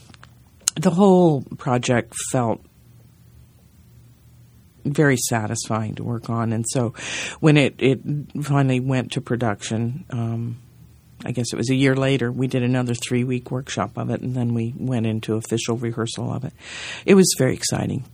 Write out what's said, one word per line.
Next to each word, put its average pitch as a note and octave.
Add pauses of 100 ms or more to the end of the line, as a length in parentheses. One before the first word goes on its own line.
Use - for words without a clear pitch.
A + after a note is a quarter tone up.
(760)
the E3+
whole F3+ (160)
project B2 (160)
felt A#2+ (2250)
very C#3+
satisfying A2
to A2
work A#2
on. A#2
And A2+
so A#2+ (460)
when D3+
it, C#3
it B2+ (420)
finally C#3
went B2+
to C3
production, A#2
um, A#2 (680)
I -
guess B2
it -
was A2+
a C3+
year C3
later, C3+
we B2+
did B2+
another B2
three-week B2
workshop -
of A#2
it, A#2
and B2+
then A#2+
we A#2
went B2
into A2
official A2+
rehearsal A#2
of B2
it. - (520)
It G3
was F#3 (100)
very B2+
exciting -